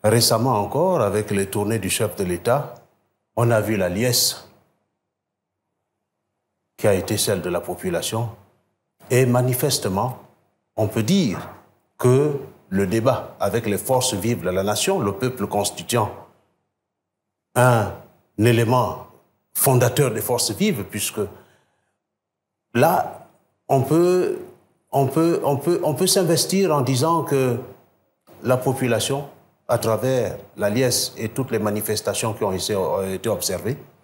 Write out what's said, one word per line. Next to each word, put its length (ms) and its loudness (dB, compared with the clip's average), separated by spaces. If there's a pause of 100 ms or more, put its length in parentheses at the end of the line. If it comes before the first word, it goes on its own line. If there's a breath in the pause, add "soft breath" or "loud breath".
Récemment 580 2
encore, 400 0
avec 300 0
les 160 0
tournées 320 -2
du 100 -4
chef 260 -2
de 80 -4
l'État, 520 -2 (600)
on 140 2
a 100 4
vu 160 -2
la 140 0
liesse 580 -2 (2250)
qui 100 0
a 60 6
été 240 0
celle 240 0
de 80 -4
la 100 -2
population. 680 -4 (800)
Et 160 6
manifestement, 920 0 (580)
on 100 0
peut 160 -2
dire 460 0 (480)
que 420 4 (300)
le 160 2
débat 540 0
avec 260 0
les 140 0
forces 340 0
vives 300 -2
de 80 -2
la 120 0
nation, 360 0
le 140 0
peuple 340 -4
constituant 640 -2 (1400)
un 360 4 (460)
élément 680 2 (480)
fondateur 560 4
des 100 -4
forces 300 -2
vives, 320 0
puisque 380 -6 (1500 soft breath)
là, 540 0 (400)
on 140 2
peut, 580 2 (520)
on 160 2
peut, 360 0
on 140 0
peut, 260 -2
on 100 0
peut 140 0
s'investir 680 2
en 60 2
disant 420 2
que 340 0 (840)
la 140 2
population, 680 -2 (420)
à 120 0
travers 560 0 (220)
la 120 0
liesse 480 0
et 120 -6
toutes 220 -6
les 80 0
manifestations 720 -2
qui 100 -4
ont 80 0
été, 240 -4
ont 320 -2
été 220 -4
observées 480 -4 (260)